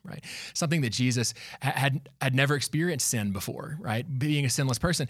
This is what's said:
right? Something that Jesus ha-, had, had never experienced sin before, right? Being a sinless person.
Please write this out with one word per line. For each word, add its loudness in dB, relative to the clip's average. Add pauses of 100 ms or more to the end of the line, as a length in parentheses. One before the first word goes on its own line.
right? -14 (300)
Something 0
that 2
Jesus 2 (260)
ha-, -2
had, 2 (140)
had 2
never 4
experienced 0
sin 0
before, -6
right? -2
Being 2
a 2
sinless 2
person. 0